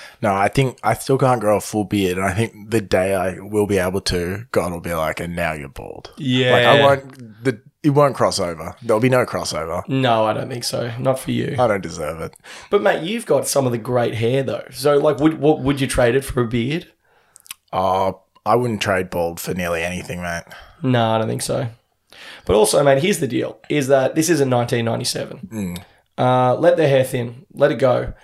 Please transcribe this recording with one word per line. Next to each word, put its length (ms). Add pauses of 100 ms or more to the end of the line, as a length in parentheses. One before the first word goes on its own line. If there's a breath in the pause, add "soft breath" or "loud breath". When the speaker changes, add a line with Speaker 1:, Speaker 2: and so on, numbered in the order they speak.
(220 loud breath)
Speaker 1:
No, 100
I 160
think 340
I 120
still 240
can't 200
grow 200
a 20
full 240
beard, 320
and 100
I 60
think 380
the 100
day 340
I 260
will 260
be 100
able 240
to, 500
God 220
will 80
be 140
like, 260
"And 160
now 160
you're 160
bald." 480
Speaker 2:
Yeah. 360
Speaker 1:
Like, 120
I 180
won't, 600
the, 160 (220)
it 80
won't 260
cross 240
over. 400
There'll 220
be 80
no 160
crossover. 600
Speaker 2:
No, 380
I 80
don't 160
think 160
so. 340
Not 200
for 120
you. 280
Speaker 1:
I 80
don't 160
deserve 400
it. 120 (360 loud breath)
Speaker 2:
But, 100
mate, 220
you've 240
got 200
some 200
of 60
the 40
great 380
hair, 280
though. 280
So, 260
like, 220
would, 220
what, 200
would 180
you 80
trade 280
it 100
for 160
a 60
beard? 440 (800 soft breath)
Speaker 1:
Oh, 520 (240)
I 100
wouldn't 240
trade 300
bald 300
for 120
nearly 300
anything, 400
mate. 220 (380 loud breath)
Speaker 2:
No, 280
I 80
don't 100
think 140
so. 260 (760 loud breath)
But 100
also, 260
mate, 200
here's 180
the 80
deal, 400
is 200
that 260
this 160
isn't 180
nineteen 380
ninety-seven. 640
Speaker 1:
Mm. 320 (320 soft breath)
Speaker 2:
Uh, 380
let 220
their 120
hair 140
thin. 420 (100)
Let 180
it 80
go. 320 (120)